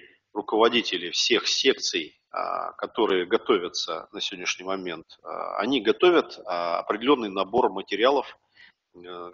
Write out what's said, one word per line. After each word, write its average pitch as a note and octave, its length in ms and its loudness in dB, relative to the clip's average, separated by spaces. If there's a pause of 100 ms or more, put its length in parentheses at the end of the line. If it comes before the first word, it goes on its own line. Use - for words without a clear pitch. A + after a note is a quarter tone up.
(340)
руководители G#2+ 800 2
всех - 360 2
секций, - 720 0 (120)
а, F2+ 400 -4
которые F#2+ 540 0
готовятся F2 840 -2
на G2+ 80 -10
сегодняшний F2+ 460 -6
момент, F2+ 400 -6 (160)
а, E2+ 360 -8
они B2 220 0
готовят, E3+ 680 4
а, F2 340 0
определённый A2+ 500 0
набор G2 400 0
материалов, G#2 680 0 (580)
э, F2 380 -14